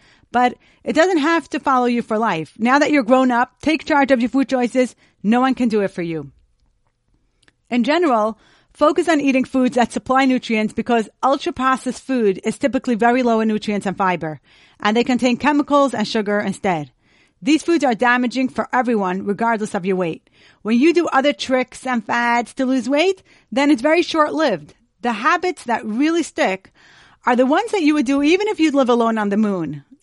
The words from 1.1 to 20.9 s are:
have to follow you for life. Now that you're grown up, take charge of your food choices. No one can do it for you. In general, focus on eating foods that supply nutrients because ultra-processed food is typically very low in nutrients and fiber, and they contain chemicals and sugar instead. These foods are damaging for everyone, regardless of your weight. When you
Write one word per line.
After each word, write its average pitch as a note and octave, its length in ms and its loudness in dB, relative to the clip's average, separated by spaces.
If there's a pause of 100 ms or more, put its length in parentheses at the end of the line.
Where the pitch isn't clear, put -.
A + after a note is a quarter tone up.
have D#4+ 320 0
to D#4 100 -6
follow B3+ 260 0
you A#3+ 160 0
for A3 160 -4
life. G3 400 -4
Now B3 220 2
that D4+ 100 2
you're D4 140 2
grown B3+ 260 4
up, A#3+ 300 -2
take D#4 240 -2
charge C#4+ 260 2
of C4 100 -2
your A#3+ 100 -2
food C4+ 180 0
choices. B3+ 480 -2 (260)
No A3+ 180 0
one C4 140 0
can B3 140 -2
do G#3 140 0
it F#3+ 60 -2
for F#3 140 -10
you. D#3+ 300 -10 (1400)
In A#3+ 140 0
general, B3+ 520 2 (360)
focus D4+ 360 2
on D#4 120 2
eating C4 240 2
foods B3+ 320 0
that A#3+ 160 2
supply B3+ 320 0
nutrients A3+ 480 0
because A3+ 360 -2 (140)
ultra-processed C4 800 -2
food A3 400 0
is A3 160 -4
typically B3+ 380 -2
very A#3+ 260 2
low A#3 180 2
in A3+ 80 0
nutrients G#3 380 -4
and F#3 100 -4
fiber, E3+ 440 -2 (400)
and G#3+ 160 0
they A#3+ 80 2
contain A#3+ 320 0
chemicals C#4+ 580 2
and G#3 140 -4
sugar G#3 320 -2
instead. F3+ 500 -4 (540)
These C#4+ 200 2
foods E4+ 200 2
are B3+ 120 2
damaging B3 540 0
for - 220 -6
everyone, G#3 540 -2
regardless G#3+ 480 -4
of F#3+ 100 -6
your F#3 120 -2
weight. F3 340 -6 (320)
When A3+ 160 0
you D#4 160 4